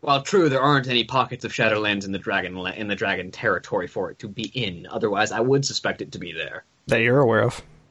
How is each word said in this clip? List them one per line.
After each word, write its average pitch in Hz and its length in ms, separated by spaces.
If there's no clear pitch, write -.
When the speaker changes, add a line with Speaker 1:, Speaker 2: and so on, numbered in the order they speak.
Speaker 1:
Well, 139 220
true, 180 260
there 131 120
aren't 139 260
any 120 160
pockets 120 420
of 104 60
Shadowlands 107 540
in 98 80
the 98 40
Dragon 92 380
la-, 92 160
in 104 160
the 101 80
Dragon 95 360
territory 92 560
for 92 220
it - 100
to 113 100
be 110 160
in. 98 440
Otherwise, 107 440
I 110 80
would 135 240
suspect - 360
it 80 120
to - 60
be 87 120
there. 80 320
Speaker 2:
That 120 140
you're 120 180
aware 113 240
of. 120 180